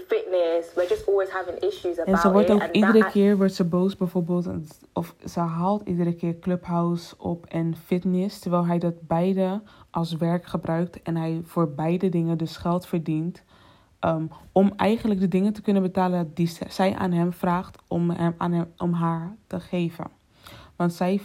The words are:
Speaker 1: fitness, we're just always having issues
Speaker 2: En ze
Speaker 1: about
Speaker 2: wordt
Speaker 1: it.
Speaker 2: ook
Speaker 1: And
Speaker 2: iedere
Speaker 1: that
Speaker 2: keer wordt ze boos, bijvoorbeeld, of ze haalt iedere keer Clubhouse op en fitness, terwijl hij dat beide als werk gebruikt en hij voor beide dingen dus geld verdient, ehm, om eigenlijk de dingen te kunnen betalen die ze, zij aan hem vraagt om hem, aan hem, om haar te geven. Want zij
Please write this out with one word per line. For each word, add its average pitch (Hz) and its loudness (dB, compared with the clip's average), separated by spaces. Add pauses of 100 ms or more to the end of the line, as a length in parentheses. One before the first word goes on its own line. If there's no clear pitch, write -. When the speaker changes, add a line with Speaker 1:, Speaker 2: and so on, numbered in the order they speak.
Speaker 1:
fitness, 170 0
we're 175 0
just 208 -2
always 196 2
having 180 -6
issues 180 -2
Speaker 2:
En 165 0
ze 190 2 (160)
Speaker 1:
about 190 6
Speaker 2:
wordt 208 6
Speaker 1:
it. 208 6
Speaker 2:
ook 208 4
Speaker 1:
And - -4
Speaker 2:
iedere 214 6
Speaker 1:
that 190 6
Speaker 2:
keer 202 4
wordt 190 2
ze 185 -2
boos, 180 2
bijvoorbeeld, 175 -2 (460)
of 170 -6 (100)
ze - -6
haalt 175 -2
iedere 175 0
keer 170 -4
Clubhouse 175 -2
op 170 -6
en 165 -2 (100)
fitness, 180 0
terwijl 175 0
hij 170 2
dat 170 -4
beide 190 0 (300)
als 170 -4
werk 170 -2
gebruikt 170 -4
en 165 -4
hij 165 -2
voor 165 0
beide 170 0
dingen 165 0
dus 160 -6
geld 180 -2
verdient, 165 -4 (560)
ehm, 160 0 (260)
om 196 4
eigenlijk 208 0
de 190 2
dingen 190 2
te - -12
kunnen 196 2
betalen 180 0
die 170 0
ze, - -10
zij 196 0
aan 185 -2
hem 175 2
vraagt 180 -2 (100)
om 170 0
hem, 170 0
aan 175 -2
hem, 170 -2
om 175 0
haar 170 -2 (120)
te 185 -8
geven. 175 -4 (720)
Want 175 0
zij 185 0